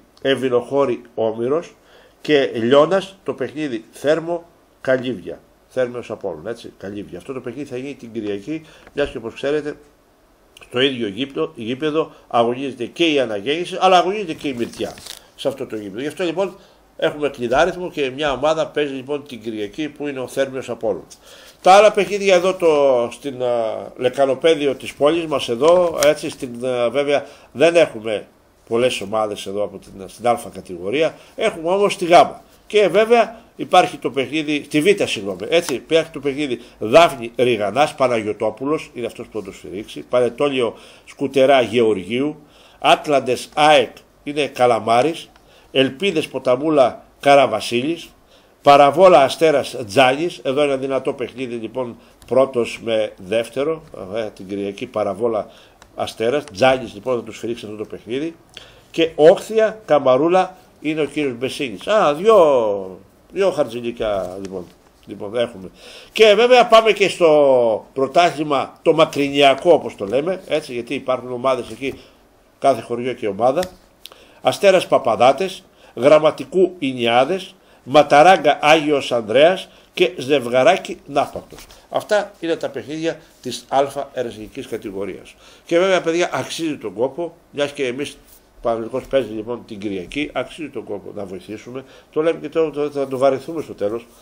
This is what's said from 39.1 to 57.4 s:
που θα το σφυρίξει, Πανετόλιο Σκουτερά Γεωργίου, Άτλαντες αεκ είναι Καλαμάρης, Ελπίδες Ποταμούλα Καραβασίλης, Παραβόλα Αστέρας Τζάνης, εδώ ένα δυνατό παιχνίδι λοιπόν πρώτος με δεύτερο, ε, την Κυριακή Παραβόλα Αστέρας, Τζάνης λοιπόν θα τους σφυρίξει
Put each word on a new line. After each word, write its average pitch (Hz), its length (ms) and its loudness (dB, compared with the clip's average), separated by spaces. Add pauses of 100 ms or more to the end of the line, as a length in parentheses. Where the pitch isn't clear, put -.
που 107 120 -10
θα 98 60 -12
το 95 60 -14
σφυρίξει, 98 580 -14
Πανετόλιο 123 640 0 (300)
Σκουτερά 135 560 2
Γεωργίου, 113 760 0 (440)
Άτλαντες 135 760 0
αεκ 151 400 4 (280)
είναι 147 240 -4
Καλαμάρης, 120 840 0 (420)
Ελπίδες 147 560 0
Ποταμούλα 131 760 0 (140)
Καραβασίλης, 135 920 2 (520)
Παραβόλα 143 600 8
Αστέρας 135 540 0 (100)
Τζάνης, 135 560 2
εδώ 139 180 0
ένα 139 160 0
δυνατό 135 360 -4
παιχνίδι 120 420 -8
λοιπόν 117 420 -8 (300)
πρώτος 123 560 0
με 110 340 -2
δεύτερο, 127 640 -4 (320)
ε, 113 80 -4
την 101 240 -12
Κυριακή 101 380 -8
Παραβόλα 104 640 -4 (480)
Αστέρας, 123 480 -4 (100)
Τζάνης 120 400 0
λοιπόν 117 220 -6
θα 113 80 -6
τους 107 120 -16
σφυρίξει 117 300 -10